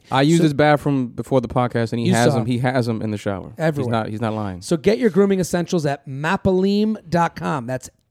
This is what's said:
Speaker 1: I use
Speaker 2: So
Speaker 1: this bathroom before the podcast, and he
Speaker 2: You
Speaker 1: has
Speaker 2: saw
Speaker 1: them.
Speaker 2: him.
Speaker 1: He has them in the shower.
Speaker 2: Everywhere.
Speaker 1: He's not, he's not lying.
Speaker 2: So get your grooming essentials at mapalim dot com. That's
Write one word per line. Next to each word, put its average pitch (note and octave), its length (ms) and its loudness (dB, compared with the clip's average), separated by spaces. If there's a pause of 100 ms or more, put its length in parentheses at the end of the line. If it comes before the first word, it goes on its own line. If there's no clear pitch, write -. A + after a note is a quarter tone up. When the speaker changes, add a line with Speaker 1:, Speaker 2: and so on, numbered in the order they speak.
(120)
Speaker 1:
I C3 100 4
use D#3+ 160 6
Speaker 2:
So E3 60 4
Speaker 1:
this D3+ 100 4
bathroom C#3+ 540 2
before B2+ 340 0
the A#2+ 80 -4
podcast, A#2 420 0
and A#2+ 80 -4
he A#2 60 -2
Speaker 2:
You A#2+ 80 4
Speaker 1:
has A#2 140 4
Speaker 2:
saw C#3 80 2
Speaker 1:
them. A#2+ 80 0
Speaker 2:
him. - 20 -4
Speaker 1:
He B2 140 -2
has B2+ 260 0
them A2+ 160 -4
in G#2+ 100 -4
the G#2 60 -4
shower. G2 400 -6
Speaker 2:
Everywhere. D3+ 280 -2
Speaker 1:
He's A#2+ 60 -2
not, A2 180 -2
he's G#2+ 120 -8
not A2 120 -2
lying. G2 280 -6
Speaker 2:
So E3 160 -2
get G3+ 200 2
your B3 120 2
grooming F#3+ 320 2
essentials F3 440 -2
at C#3 220 -4
mapalim F#3+ 880 0 (140)
dot E3+ 260 0
com. D#3 300 -6
That's C3 240 -8 (220)